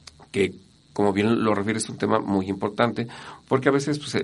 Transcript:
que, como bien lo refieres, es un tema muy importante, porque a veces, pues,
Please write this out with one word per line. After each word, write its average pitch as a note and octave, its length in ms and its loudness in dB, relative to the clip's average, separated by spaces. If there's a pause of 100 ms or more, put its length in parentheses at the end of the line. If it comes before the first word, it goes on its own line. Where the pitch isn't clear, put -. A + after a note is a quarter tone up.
(320)
que, F#2+ 220 0 (400)
como G2+ 200 2
bien A2+ 300 2
lo G#2+ 120 2
refieres, G#2+ 300 -2
es - 40 -8
un - 80 -10
tema G#2+ 220 2
muy G2 280 0
importante, A2+ 600 -2 (400)
porque C3 220 2
a - 20 6
veces, C#3+ 260 2
pues, - 260 -4